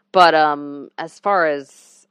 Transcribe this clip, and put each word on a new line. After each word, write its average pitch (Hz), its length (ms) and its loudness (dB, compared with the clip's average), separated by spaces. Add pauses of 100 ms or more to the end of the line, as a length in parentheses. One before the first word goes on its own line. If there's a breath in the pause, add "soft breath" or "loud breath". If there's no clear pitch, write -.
(140)
But, 175 220 6
um, 143 640 -4
as 165 220 -14
far 190 280 0
as - 640 -12